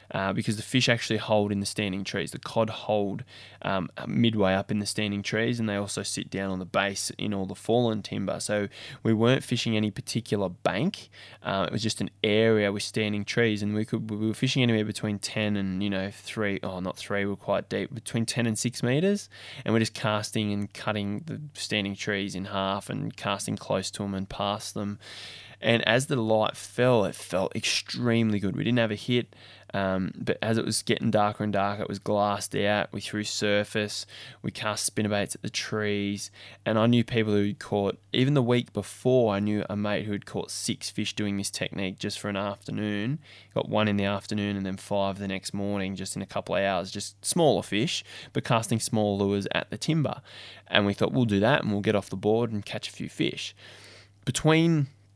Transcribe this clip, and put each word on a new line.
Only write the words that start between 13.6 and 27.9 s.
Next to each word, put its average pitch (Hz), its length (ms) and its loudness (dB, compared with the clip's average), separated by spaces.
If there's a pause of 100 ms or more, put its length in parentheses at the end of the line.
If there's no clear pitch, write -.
and 104 140 0
we 107 100 0
could, 113 240 -4
we 107 160 -2
were 110 80 2
fishing 131 300 2
anywhere 113 200 4
between 107 360 -4
ten 107 360 -2
and, 98 280 -2
you 104 80 0
know, 95 200 -2
three, 101 520 -4
oh, 92 160 -6
not 90 180 -6
three, 101 280 -2
we 101 40 0
were 98 60 -2
quite - 340 -2
deep, 101 240 -4
between 117 320 -4
ten 117 220 0
and 110 100 0
six - 240 -4
meters, 160 480 2 (340)
and 110 120 2
we're 113 40 6
just 110 140 2
casting 107 580 0
and 101 220 -4
cutting 104 540 -2
the - 120 -6 (140)
standing 101 400 -2
trees 98 400 -4
in 95 120 -6
half 98 440 -2
and 104 260 -6
casting 101 420 -2
close 98 340 -2
to - 120 -6
'em 98 120 -4
and 95 120 -4
past 101 460 -4
them. 104 240 -4 (640)
And 117 260 2
as 127 200 4
the 143 100 0
light 110 380 4
fell, 123 500 4
it 80 100 -2
felt - 400 -2
extremely 113 840 2